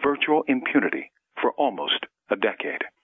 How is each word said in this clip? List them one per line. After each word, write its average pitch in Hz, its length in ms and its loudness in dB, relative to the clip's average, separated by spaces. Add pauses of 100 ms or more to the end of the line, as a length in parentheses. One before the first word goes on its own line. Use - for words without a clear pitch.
virtual 143 460 2
impunity 127 640 0 (300)
for 123 160 2
almost 123 480 -2 (260)
a - 40 2
decade. - 460 -2 (220)